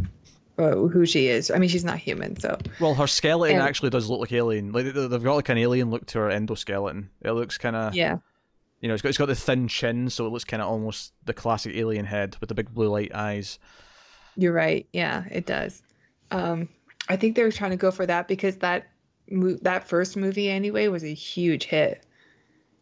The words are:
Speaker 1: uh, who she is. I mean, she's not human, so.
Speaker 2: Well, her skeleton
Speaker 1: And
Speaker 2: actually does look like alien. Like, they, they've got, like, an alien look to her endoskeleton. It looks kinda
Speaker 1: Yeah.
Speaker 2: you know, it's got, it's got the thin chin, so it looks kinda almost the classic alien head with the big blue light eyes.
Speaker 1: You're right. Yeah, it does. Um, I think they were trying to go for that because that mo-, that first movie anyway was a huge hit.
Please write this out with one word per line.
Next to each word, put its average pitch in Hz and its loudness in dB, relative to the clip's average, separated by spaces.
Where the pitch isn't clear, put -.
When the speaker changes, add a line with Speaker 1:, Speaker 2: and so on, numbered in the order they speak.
Speaker 1:
uh, 156 4
who 170 4
she 160 4
is. 120 2
I - 2
mean, 185 6
she's 170 0
not 170 -2
human, - -6
so. - -4
Speaker 2:
Well, 156 4
her 139 2
skeleton 160 4
Speaker 1:
And 139 2
Speaker 2:
actually 139 -2
does 117 0
look 120 -2
like 117 -4
alien. 110 0
Like, 123 0
they, 135 -4
they've 120 0
got, 135 4
like, 147 0
an 123 2
alien 123 4
look 117 -4
to - -4
her 107 2
endoskeleton. 101 -2
It 104 -2
looks 117 -2
kinda 113 -2
Speaker 1:
Yeah. 165 0
Speaker 2:
you - -6
know, 113 0
it's 107 -2
got, 139 0
it's 143 0
got 147 2
the 135 0
thin 127 2
chin, 120 -2
so 117 -4
it 113 -2
looks 117 -8
kinda 110 -4
almost 110 -6
the - -4
classic - -2
alien 110 0
head 101 -2
with - -8
the 110 -6
big 110 -4
blue 113 2
light 104 -2
eyes. 104 -6
Speaker 1:
You're 180 4
right. 160 0
Yeah, 175 -2
it 180 -6
does. - -6
Um, 170 -2
I 185 2
think 220 2
they 240 4
were 220 4
trying 202 -2
to 185 0
go 190 2
for 190 -2
that 175 0
because 190 0
that 180 -2
mo-, 185 0
that 185 0
first 180 0
movie 196 0
anyway 208 0
was 175 -2
a 151 -6
huge 165 0
hit. 151 2